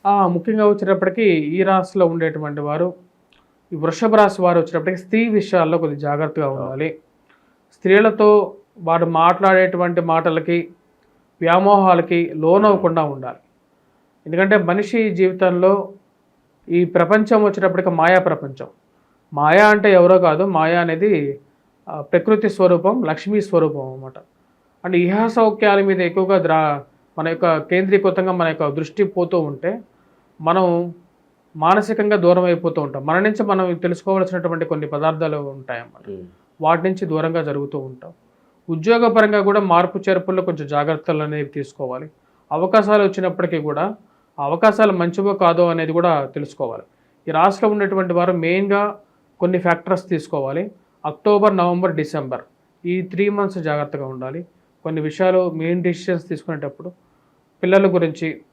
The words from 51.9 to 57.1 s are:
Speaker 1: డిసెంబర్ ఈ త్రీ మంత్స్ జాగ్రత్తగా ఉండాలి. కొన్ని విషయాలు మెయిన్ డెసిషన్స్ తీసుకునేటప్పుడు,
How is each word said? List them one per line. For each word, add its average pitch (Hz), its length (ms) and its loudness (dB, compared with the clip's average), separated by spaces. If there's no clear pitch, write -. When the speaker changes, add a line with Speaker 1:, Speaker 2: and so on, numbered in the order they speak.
Speaker 1:
డిసెంబర్ 143 460 -8
ఈ 180 160 -4
త్రీ 185 280 -4
మంత్స్ 196 280 -4
జాగ్రత్తగా 147 480 -6
ఉండాలి. 131 400 -12
కొన్ని 160 180 -6
విషయాలు 185 500 0
మెయిన్ 170 320 -4
డెసిషన్స్ 175 460 -4
తీసుకునేటప్పుడు, 156 640 -10